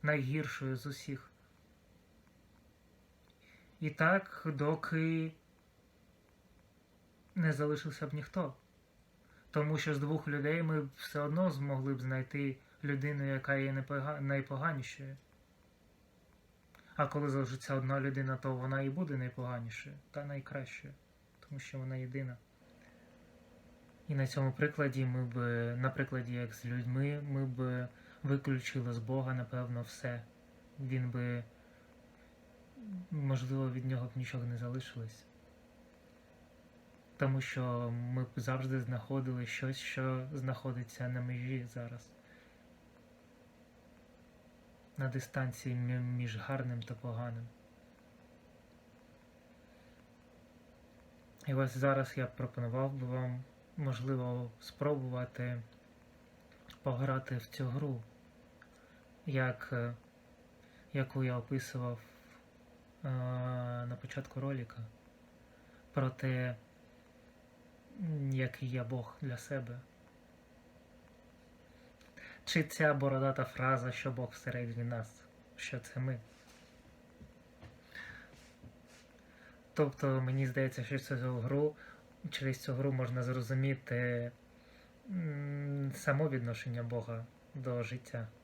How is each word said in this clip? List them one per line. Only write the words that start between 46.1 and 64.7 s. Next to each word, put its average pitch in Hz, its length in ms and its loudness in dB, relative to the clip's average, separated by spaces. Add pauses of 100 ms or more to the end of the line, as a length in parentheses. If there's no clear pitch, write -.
гарним 123 460 -2
та - 120 -6
поганим. 117 520 -4 (4000)
І 139 80 2
ось 131 220 4
зараз 135 400 4
я 131 100 0
пропонував 123 640 0
би 131 140 -4
вам, 127 380 -2 (320)
можливо, 123 760 0 (100)
спробувати 123 1040 -2 (1200)
пограти 131 540 0
в 120 100 -6
цю - 180 -4
гру, 127 380 0 (1200)
як, 131 460 2
е, 120 220 0 (960)
яку 135 320 2
я 123 140 2
описував, 123 600 -2 (1080)
е, 143 40 -2 (800)
на 123 140 -4
початку - 400 -6
ролика, 135 360 -2 (1160)